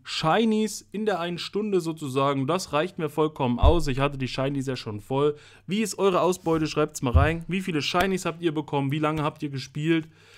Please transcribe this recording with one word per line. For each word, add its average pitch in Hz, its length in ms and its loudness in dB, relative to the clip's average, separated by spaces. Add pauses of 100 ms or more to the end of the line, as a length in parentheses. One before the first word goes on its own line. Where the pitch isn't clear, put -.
Shinies 214 880 0
in 214 160 -4
der 185 120 0
einen 170 200 -4
Stunde 202 420 -2
sozusagen. 139 640 0
Das 180 260 -2
reicht 170 280 -2
mir 151 100 -2
vollkommen 147 480 0
aus. 156 300 4
Ich 131 120 -2
hatte 139 200 -2
die 131 80 -2
Shinies 135 400 -4
ja 131 80 -4
schon 104 240 -8
voll. 147 380 0 (280)
Wie 202 160 -2
ist 196 160 -4
eure 185 240 2
Ausbeute? 160 460 0
Schreibt's 151 340 -2
mal 127 120 0
rein. 165 340 4
Wie 185 140 -2
viele 160 200 2
Shinies 185 440 0
habt 170 180 -4
ihr 165 100 2
bekommen? 139 380 -2
Wie 156 80 -2
lange 151 240 0
habt 147 180 -4
ihr 147 80 -6
gespielt? 156 580 -2 (300)